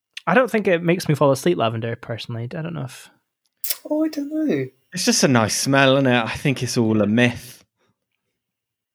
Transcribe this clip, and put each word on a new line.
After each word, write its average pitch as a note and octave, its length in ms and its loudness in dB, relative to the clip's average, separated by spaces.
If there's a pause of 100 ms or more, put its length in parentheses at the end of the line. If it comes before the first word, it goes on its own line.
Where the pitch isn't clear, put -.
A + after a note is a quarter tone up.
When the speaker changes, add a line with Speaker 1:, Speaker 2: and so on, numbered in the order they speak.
(260)
Speaker 1:
I - 80 2
don't B3 160 4
think G#3 180 0
it F3 140 2
makes E3+ 260 0
me D#3 60 4
fall C#3 180 4
asleep, F3 260 0
lavender, A2+ 380 -2
personally. A#2 480 -10
I - 20 -8
don't E3 280 -8
know C#3+ 100 -8
if - 260 -16 (800)
Speaker 2:
Oh, D4+ 140 0
I D#4+ 40 -4
don't D4 220 -8
know. C4 360 -2 (260)
Speaker 3:
It's F3+ 120 -6
just A#3 200 0
a E3 40 4
nice A#2 280 2
smell, C3+ 400 4
isn't C#3 100 2
it? B2 180 2
I A2 120 -6
think C3 260 -2
it's A#2+ 160 -4
all A2 240 2
a G2+ 40 2
myth. A#2 580 0 (1300)